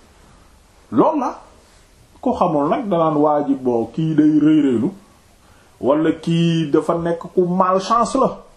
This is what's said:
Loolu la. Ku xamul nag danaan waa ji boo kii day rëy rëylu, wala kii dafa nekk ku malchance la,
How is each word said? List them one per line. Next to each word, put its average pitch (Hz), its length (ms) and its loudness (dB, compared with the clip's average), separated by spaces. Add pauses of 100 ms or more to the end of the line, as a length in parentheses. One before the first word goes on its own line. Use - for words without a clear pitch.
(920)
Loolu 285 280 2
la. 208 140 -6 (920)
Ku 247 80 0
xamul 151 380 0
nag 240 180 -2
danaan 160 320 0
waa 147 240 2
ji 135 100 -2
boo 120 380 -2
kii 160 220 -2
day 151 260 2
rëy 156 240 4
rëylu, 123 240 0 (920)
wala 147 320 0
kii 165 600 -2
dafa 160 220 0
nekk 170 400 -6
ku 185 100 2
malchance 190 720 0
la, 247 220 0 (180)